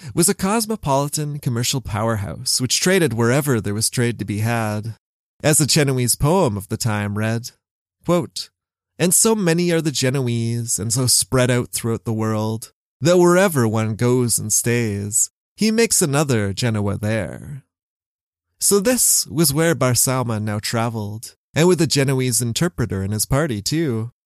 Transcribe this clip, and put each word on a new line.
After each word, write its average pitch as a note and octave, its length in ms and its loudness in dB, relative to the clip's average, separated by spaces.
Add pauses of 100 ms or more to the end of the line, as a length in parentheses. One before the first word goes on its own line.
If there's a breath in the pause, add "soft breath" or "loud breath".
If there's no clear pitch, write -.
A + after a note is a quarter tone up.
(140 loud breath)
was D#3+ 140 2
a G3+ 60 2
cosmopolitan D3+ 1040 -2
commercial B2 420 -2
powerhouse G#2+ 800 -2
which B2+ 200 -2
traded F3+ 320 2
wherever A#2+ 480 2
there G2+ 140 -4
was G#2+ 160 -2
trade A#2+ 280 -2
to A2 60 -4
be G2+ 140 -4
had. A2 580 -2 (460)
As D3+ 160 4
the D3 80 2
Genoese C3 500 2
poem D3 400 2
of G2 120 -10
the G#2+ 100 -4
time G#2 400 -2
read, A2+ 320 -4 (540)
quote, E3 460 -4 (480)
"And F3 160 2
so A3+ 200 4
many F3 360 2
are E3 120 2
the D3+ 100 -2
Genoese, A#2 840 -2
and A2+ 140 -2
so B2+ 140 0
spread B2+ 440 2
out B2 200 0
throughout A2+ 340 -4
the A2+ 100 -2
world, A2 580 -4 (280)
that F3 180 4
wherever F3 500 6
one A2 260 0
goes B2 440 2
and G#2 120 -6
stays, G#2+ 800 -2 (240)
he A3 160 2
makes A3+ 300 2
another C3+ 540 0
Genoa G2+ 420 -2
there." G#2+ 640 -6 (960)
So G3 220 2
this - 460 0
was C#3 260 0
where D#3+ 220 2
Barsauma B2+ 640 0
now G#2+ 180 -4
traveled, A2+ 800 -6 (180)
and E3 140 4
with E3+ 140 4
a D#3 40 2
Genoese C3 540 0
interpreter A#2 640 -2
in G2+ 80 -4
his G#2+ 140 -2
party, C3 340 0
too. B2 520 -2 (140)